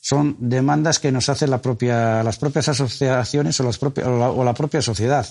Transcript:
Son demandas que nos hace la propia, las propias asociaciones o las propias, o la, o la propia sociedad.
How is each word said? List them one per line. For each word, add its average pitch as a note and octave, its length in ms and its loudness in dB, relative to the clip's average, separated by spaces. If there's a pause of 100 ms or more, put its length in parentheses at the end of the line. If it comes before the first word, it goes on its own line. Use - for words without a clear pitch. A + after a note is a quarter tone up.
Son C#3+ 380 0
demandas C#3 600 2
que C#3+ 100 0
nos C3 180 0
hace C#3+ 200 0
la B2+ 120 0
propia, A#2 640 0
las A2+ 160 -2
propias D3 300 0
asociaciones C3+ 880 0
o C3 60 0
las A#2+ 140 -2
propias, C#3 280 -4
o B2 120 0
la, B2 120 2
o B2 140 0
la A#2+ 100 2
propia D3 280 -2
sociedad. A#2 480 0